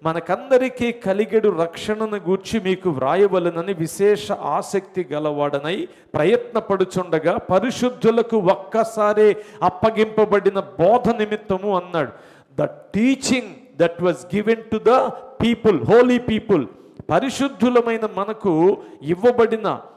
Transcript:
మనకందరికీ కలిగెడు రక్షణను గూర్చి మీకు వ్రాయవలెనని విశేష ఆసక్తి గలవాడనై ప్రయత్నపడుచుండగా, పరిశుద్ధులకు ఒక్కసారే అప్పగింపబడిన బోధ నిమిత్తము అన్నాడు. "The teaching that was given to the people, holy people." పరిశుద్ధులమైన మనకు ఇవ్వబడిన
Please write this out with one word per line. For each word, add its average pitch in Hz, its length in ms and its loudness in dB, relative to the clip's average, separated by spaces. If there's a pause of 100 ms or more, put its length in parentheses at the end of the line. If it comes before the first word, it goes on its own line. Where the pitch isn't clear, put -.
మనకందరికీ 233 880 0
కలిగెడు 202 680 0
రక్షణను 214 560 -4
గూర్చి 190 420 -2
మీకు 185 300 -2
వ్రాయవలెనని 170 840 0
విశేష 196 580 0
ఆసక్తి 185 800 -4
గలవాడనై 147 760 -2 (260)
ప్రయత్నపడుచుండగా, 185 1200 0
పరిశుద్ధులకు 226 1000 0
ఒక్కసారే 208 1040 2 (200)
అప్పగింపబడిన 202 960 2
బోధ 196 500 2
నిమిత్తము 208 680 -2
అన్నాడు. 170 340 -4 (500)
"The 147 80 -2 (280)
teaching 254 480 0 (360)
that 170 280 2
was 185 300 -4
given 220 180 0 (160)
to 190 140 -4
the 254 240 4 (340)
people, 190 460 2
holy 247 380 4
people." 208 360 0 (440)
పరిశుద్ధులమైన 233 1080 0
మనకు 196 600 0 (240)
ఇవ్వబడిన 202 800 0 (180)